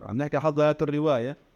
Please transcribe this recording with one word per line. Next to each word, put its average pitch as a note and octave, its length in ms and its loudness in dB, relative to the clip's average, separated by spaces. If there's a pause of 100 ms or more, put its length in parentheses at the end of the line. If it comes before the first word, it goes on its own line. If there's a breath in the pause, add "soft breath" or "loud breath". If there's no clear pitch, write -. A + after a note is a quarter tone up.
عم G#2 140 -8
نحكي D3 220 -2
حاط D3+ 160 0
دلالة D3+ 280 4
الرواية. C#3+ 540 0 (200)